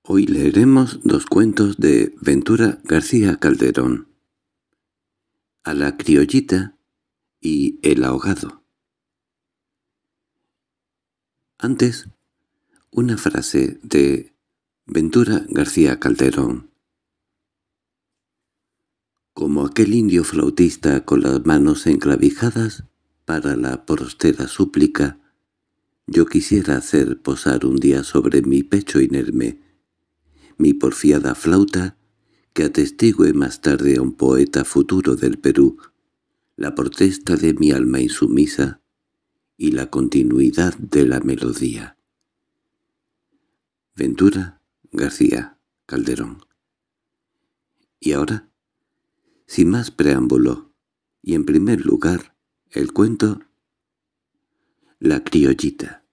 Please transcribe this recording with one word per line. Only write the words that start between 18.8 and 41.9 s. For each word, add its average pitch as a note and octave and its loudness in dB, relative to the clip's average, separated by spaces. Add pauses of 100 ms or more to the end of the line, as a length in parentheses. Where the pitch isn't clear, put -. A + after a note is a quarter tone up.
Como D2 -2
aquel G#2 0
indio G2 2
flautista D2+ 0
con C2 2
las C2+ 0
manos D2+ 2
enclavijadas F#2 0 (400)
para C#2+ -4
la B1+ -6
prostera C#2 -2
súplica, - 0 (880)
yo E2+ 4
quisiera G2 0
hacer - -2
posar C2 -2
un C2+ 0
día C#2 2
sobre C#2 0
mi C2+ 0
pecho - -2
inerme B1 -4 (880)
mi D2 4
porfiada C#2+ 0
flauta, F#2+ 0 (560)
que E2 -2
atestigüe D#2 2
más C#2+ -4
tarde C#2 2
a B1+ 0
un C2 -2
poeta C2 2
futuro C#2+ 0
del - -2
Perú, - 2 (800)
la - -8
protesta E2+ -2
de D#2+ 2
mi D2+ 2
alma C2 0
insumisa C2 -2 (720)
y - -4
la C2 -6
continuidad C2 0
de - 2
la B1+ -2
melodía. A#1+ -6 (2000)